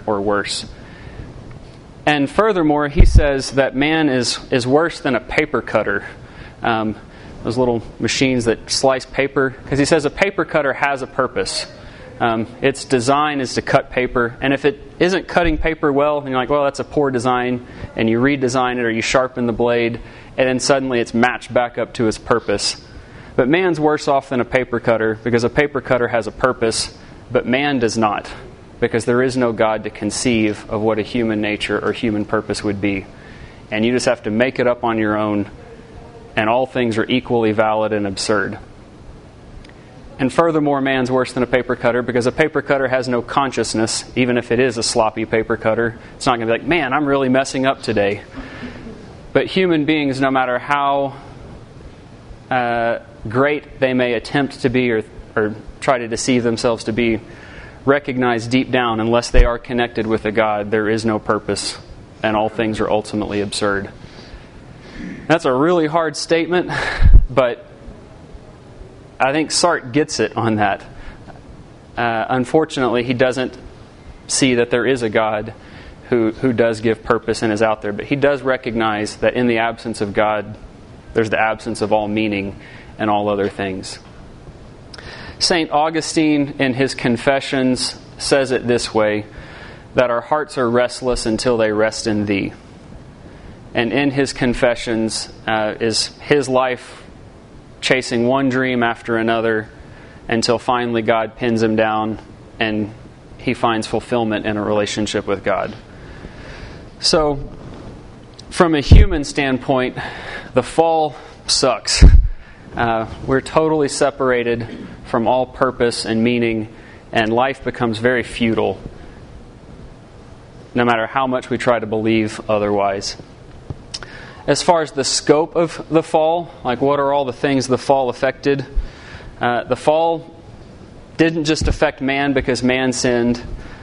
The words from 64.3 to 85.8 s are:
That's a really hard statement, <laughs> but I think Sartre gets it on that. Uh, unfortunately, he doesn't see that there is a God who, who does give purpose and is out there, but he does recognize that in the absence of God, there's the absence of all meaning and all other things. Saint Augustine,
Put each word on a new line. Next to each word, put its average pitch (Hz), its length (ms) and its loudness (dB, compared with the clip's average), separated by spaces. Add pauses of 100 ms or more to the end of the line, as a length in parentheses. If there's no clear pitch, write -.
That's 160 180 2
a 135 80 4
really 160 340 2
hard 156 280 -2
statement, 165 540 0 (320)
<laughs> - 280 10
but 123 360 2 (1500)
I 135 120 2
think 147 200 0
Sartre 139 420 0
gets 151 260 0
it 107 160 -2
on 113 200 2
that. 101 280 0 (1120)
Uh, 117 320 -2
unfortunately, 127 760 0
he 127 100 -2
doesn't 127 440 0 (720)
see 131 280 2
that 120 140 2
there 120 160 2
is 127 160 2
a 113 80 0
God 110 440 0 (560)
who, 113 220 2
who 131 200 -2
does 117 300 0
give 110 220 0
purpose 113 380 0
and 113 120 2
is 104 80 0
out 110 200 2
there, 107 120 -4
but 107 120 -8
he 143 120 0
does 139 240 2
recognize 113 760 -2
that - 180 0
in 123 120 2
the 113 120 2
absence 113 420 -4
of 101 120 -2
God, 107 440 0 (560)
there's 110 160 2
the 85 100 0
absence 110 420 -2
of 104 120 0
all 107 160 0
meaning 101 500 -2 (400)
and 107 100 -2
all 104 200 0
other 101 180 0
things. 98 520 -8 (1400)
Saint 165 320 0
Augustine, 151 880 2